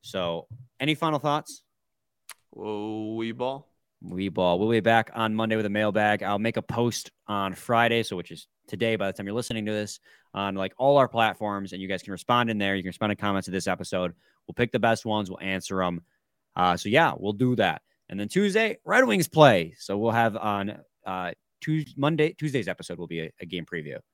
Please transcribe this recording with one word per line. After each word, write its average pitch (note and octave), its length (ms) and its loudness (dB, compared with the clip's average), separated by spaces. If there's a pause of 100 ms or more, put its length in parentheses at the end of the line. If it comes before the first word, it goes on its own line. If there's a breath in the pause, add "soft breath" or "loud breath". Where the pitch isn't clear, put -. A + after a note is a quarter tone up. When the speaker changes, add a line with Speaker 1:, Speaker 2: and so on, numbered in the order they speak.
Speaker 1:
So, E2+ 440 -4 (320)
any D3 160 0
final D#3 240 0
thoughts? D3 460 -4 (840)
Speaker 2:
Whoa, G#2+ 680 -8
we A2+ 160 -4
ball. C3 400 -8 (280)
Speaker 1:
We F#2 280 -4
ball. F2+ 300 2
We'll G#2+ 120 2
be A#2 100 4
back A2+ 340 4
on A2 200 0
Monday A2 220 0
with G#2+ 100 0
a G#2 40 -2
mailbag. G#2 520 2
I'll G2+ 160 -2
make A2 180 -2
a A2 60 -4
post - 480 -2 (160)
on G2 280 -2
Friday, A#2 480 2
so G2+ 140 -6
which E2+ 140 -10
is E2 160 -18 (220)
today A2+ 280 0
by G2 100 -2
the F#2+ 80 -2
time G2+ 120 -8
you're G2+ 80 -6
listening A2+ 320 -4
to G#2+ 60 -2
this, G#2 260 -6 (360 soft breath)
on, G2 200 -4
like, F#2+ 220 -4
all C#3 220 4
our B2+ 100 6
platforms, G2+ 640 0
and F#2 80 -10
you F#2+ 80 -8
guys F#2+ 140 -4
can G2+ 100 -10
respond A#2+ 380 2
in G#2+ 80 -2
there. G2 180 2
You F#2 60 -2
can F2+ 80 -6
respond G#2 220 -2
in G2+ 40 -2
comments G2 300 -2
to - 40 -10
this F2+ 160 -2
episode. F2+ 460 -2 (340)
We'll - 80 -14
pick A#2+ 180 -2
the B2 60 0
best A2+ 280 2
ones. G#2+ 240 -2
We'll F#2 100 -12
answer F#2+ 420 -2
'em. F2 200 -2 (520)
Uh, F2+ 220 4
so, E2+ 120 -6
yeah, C3+ 280 4
we'll G2+ 160 -4
do B2 240 0
that. F#2 260 0 (260)
And G2+ 120 -8
then G#2 80 -6
Tuesday, G#3 560 0
Red A3 200 4
Wings G3+ 220 2
play. G#2 520 8
So - 200 -6
we'll A2 140 2
have A2+ 240 2
on, G2+ 420 -4 (280)
uh, F#2 260 -6 (280)
Tues-, D#3 360 -4
Monday, D3+ 380 0
Tuesday's C3 340 -4
episode F2 300 -8
will E2+ 100 -10
be E2 120 -6
a, D#2 100 -8 (100)
a F2+ 60 -14
game E2 180 -8
preview. D2+ 320 -10 (180)